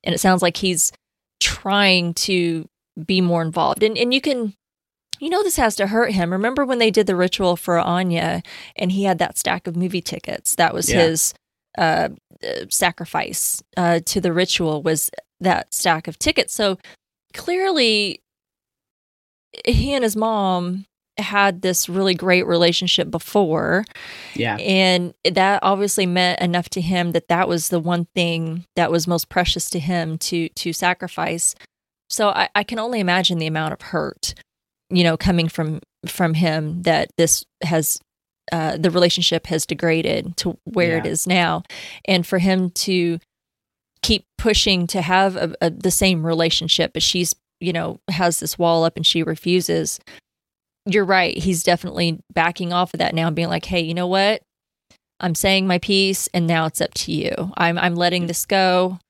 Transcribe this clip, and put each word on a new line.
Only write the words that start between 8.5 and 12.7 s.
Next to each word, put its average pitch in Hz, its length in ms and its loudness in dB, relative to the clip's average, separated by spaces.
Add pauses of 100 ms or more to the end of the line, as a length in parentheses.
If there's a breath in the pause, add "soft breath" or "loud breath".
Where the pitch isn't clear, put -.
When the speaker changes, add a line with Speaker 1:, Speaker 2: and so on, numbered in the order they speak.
Speaker 1:
and 185 160 -2
he 196 120 0
had 185 140 0
that - 200 -2
stack - 280 -4
of 170 100 -6
movie 175 260 -2
tickets? - 540 -6
That 165 180 2
was 175 160 -2
Speaker 2:
Yeah. 185 120 4
Speaker 1:
his, 160 300 2 (460)
uh, 165 300 2 (360)
uh, - 260 -8